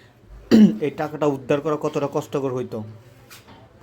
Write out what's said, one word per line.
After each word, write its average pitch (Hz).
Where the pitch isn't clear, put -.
<clears throat> 214
এই 147
টাকাটা 151
উদ্ধার 139
করা 151
কতটা 147
কষ্টকর 139
হইতো, 123